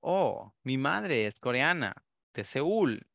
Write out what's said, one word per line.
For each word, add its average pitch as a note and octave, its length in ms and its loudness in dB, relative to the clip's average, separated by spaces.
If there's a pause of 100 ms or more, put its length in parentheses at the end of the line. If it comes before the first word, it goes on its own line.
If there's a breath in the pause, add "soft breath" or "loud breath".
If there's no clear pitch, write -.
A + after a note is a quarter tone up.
"Oh, C#3 540 0 (100)
mi C3 140 -2
madre D3+ 480 0
es G#2+ 120 -6
coreana, C3 560 0 (380)
de G#2 120 -6
Seúl." D3+ 720 0